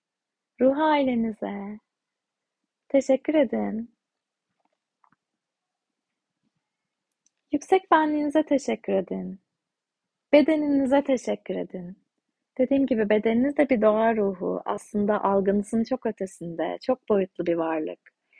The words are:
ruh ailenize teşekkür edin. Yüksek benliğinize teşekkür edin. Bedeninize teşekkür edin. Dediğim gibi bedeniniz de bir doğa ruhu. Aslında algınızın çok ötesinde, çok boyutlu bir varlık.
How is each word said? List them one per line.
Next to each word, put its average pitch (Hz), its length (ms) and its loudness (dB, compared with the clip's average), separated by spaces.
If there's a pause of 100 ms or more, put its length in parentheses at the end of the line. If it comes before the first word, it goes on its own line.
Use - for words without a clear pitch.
(600)
ruh 269 160 4
ailenize 226 1000 -2 (1080)
teşekkür 269 460 0
edin. 220 600 -2 (3500)
Yüksek 381 400 -2
benliğinize 302 520 2
teşekkür 240 500 -2
edin. 190 460 -4 (920)
Bedeninize 285 720 2
teşekkür 226 520 -4
edin. 180 420 -10 (600)
Dediğim 269 280 2
gibi 220 240 0
bedeniniz 226 480 2
de 294 120 2
bir 233 120 2
doğa 220 340 4
ruhu. 185 500 -2
Aslında 208 580 -2
algınızın 202 600 0
çok 254 220 -6
ötesinde, 175 760 -6
çok - 280 -4
boyutlu 190 360 -2
bir 170 100 0
varlık. 160 440 -4 (400)